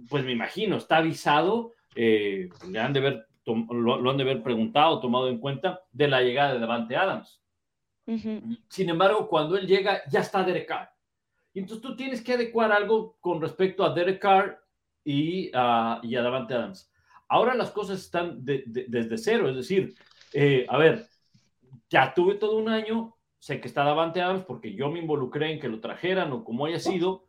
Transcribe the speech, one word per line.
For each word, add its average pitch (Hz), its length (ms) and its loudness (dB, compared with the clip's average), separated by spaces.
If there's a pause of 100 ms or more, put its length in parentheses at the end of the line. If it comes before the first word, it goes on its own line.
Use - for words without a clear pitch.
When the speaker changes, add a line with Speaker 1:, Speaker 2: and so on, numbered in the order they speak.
Speaker 1:
pues 135 160 -2
me 127 80 -4
imagino, 120 460 -2
está - 180 2
avisado, 165 800 2 (200)
eh, 104 540 2 (220)
le 110 100 -4
han 139 140 0
de 135 60 2
ver 131 260 -2 (180)
tom-, 113 260 -2
lo, 120 300 0
lo 127 100 2
han 139 60 2
de 139 60 0
haber 131 200 0
preguntado, 135 560 4
tomado 127 300 0
en 120 120 -4
cuenta, 139 420 -4 (100)
de 143 160 2
la 131 140 4
llegada 131 320 2
de 120 60 -2
Davante 117 360 -2
Adams. - 460 -4 (640)
Speaker 2:
Ujú. 220 340 -6 (260)
Speaker 1:
Sin 185 220 -4
embargo, 190 400 4
cuando 160 300 2
él 190 80 -6
llega, 196 420 2
ya 190 120 2
está 190 220 0
Derek 175 240 -2
Carr. - 240 -8 (640)
Y 190 60 -10
entonces 190 240 -10
tú 262 140 -10
tienes 254 260 -8
que 247 100 -4
adecuar 226 400 0
algo 208 480 0
con 165 220 -2
respecto 190 420 0
a 147 80 2
Derek 180 300 0
Carr 196 360 4 (440)
y 156 520 -2
a, 117 480 2
y 117 120 -6
a 123 60 0
Davante 123 320 -2
Adams. 107 400 -6 (340)
Ahora 214 280 2
las 175 160 -2
cosas 196 300 -6
están 170 440 -6
de, 135 220 -4
de, 117 200 -8
desde 113 300 -4
cero, 208 320 0
es 131 80 -4
decir, 180 380 -2 (400)
eh, 143 340 4
a 123 80 0
ver, 160 300 4 (840)
ya 135 240 4
tuve 180 220 4
todo 214 240 0
un 220 100 -2
año, 220 480 -2 (220)
sé - 240 -8
que 123 60 -10
está 143 140 0
Davante 165 380 2
Adams 185 260 -2
porque 113 280 -12
yo 139 160 -2
me 170 80 -6
involucré 151 540 -2
en 151 60 -8
que 120 120 -6
lo 110 100 -8
trajeran 170 520 -2
o 117 120 -6
como 123 220 -4
haya 165 120 -2
sido. 185 500 -2